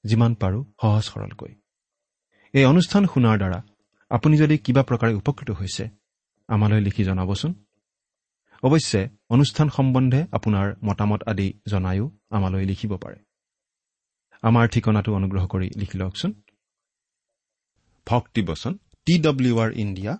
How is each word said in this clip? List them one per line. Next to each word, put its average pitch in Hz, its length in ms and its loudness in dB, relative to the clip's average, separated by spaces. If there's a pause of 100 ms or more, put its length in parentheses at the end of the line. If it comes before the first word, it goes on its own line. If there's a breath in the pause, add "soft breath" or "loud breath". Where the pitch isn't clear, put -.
যিমান 113 300 2
পাৰো 98 260 -2 (200)
সহজ 107 240 2
সৰলকৈ। - 480 -14 (1000 soft breath)
এই 135 100 6
অনুষ্ঠান 175 420 4
শুনাৰ 117 320 4
দ্বাৰা 92 220 -2 (500)
আপুনি 151 260 4
যদি 151 220 4
কিবা 131 240 2
প্ৰকাৰে 113 320 0
উপকৃত - 360 -4
হৈছে, 98 340 -8 (640)
আমালৈ 107 320 2
লিখি 101 240 -2
জনাবচোন। 95 480 -2 (1080 soft breath)
অৱশ্যে 135 380 2 (280)
অনুষ্ঠান 143 400 2
সম্বন্ধে 131 520 2 (120)
আপোনাৰ 104 340 0 (180)
মতামত 104 440 -2
আদি 98 180 -2 (220)
জনায়ো 98 380 -2 (240)
আমালৈ 95 340 -2
লিখিব 98 320 -4
পাৰে। - 220 -16 (1200 soft breath)
আমাৰ 117 260 4
ঠিকনাটো 110 460 0
অনুগ্ৰহ 95 320 -2
কৰি 92 300 -4
লিখি 95 220 -8
লওকচোন। 95 340 -6 (1700)
ভক্তিবচন, 110 680 -2 (340)
টি 165 120 4
ডব্লিউ 135 400 2
আৰ 113 140 0
ইণ্ডিয়া 101 480 -6